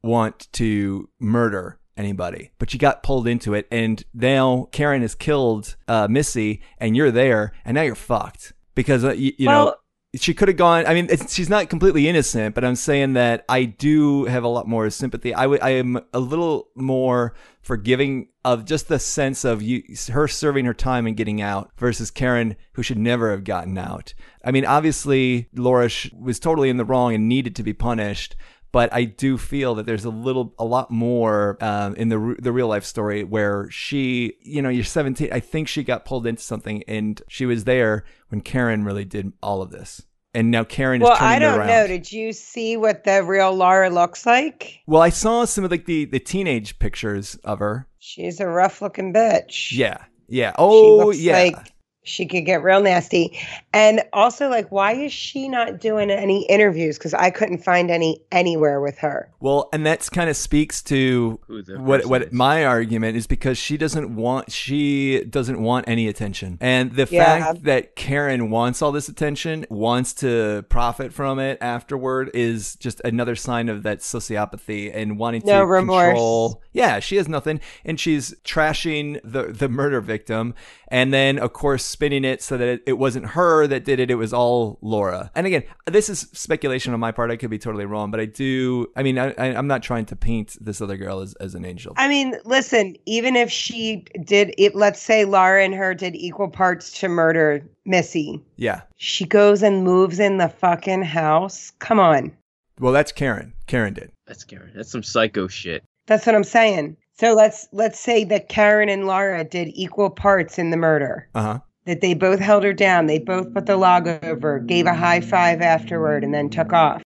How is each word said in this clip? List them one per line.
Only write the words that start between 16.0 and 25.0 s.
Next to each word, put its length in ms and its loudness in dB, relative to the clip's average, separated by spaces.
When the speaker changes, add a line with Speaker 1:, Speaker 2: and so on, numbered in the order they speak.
Speaker 1:
a 60 -2
little 560 -4
more 580 0
forgiving 680 -2
of 220 0
just 240 -4
the 100 0
sense 460 -4
of 160 0
you, 220 -4
her 160 0
serving 380 -2
her 80 -2
time 340 0
and 80 -4
getting 260 -4
out 360 -6
versus 340 -2
Karen, 460 -2
who 100 -6
should 140 -4
never 340 0
have 140 -4
gotten 320 -6
out. 360 -10
I 80 -2
mean, 140 2
obviously, 880 0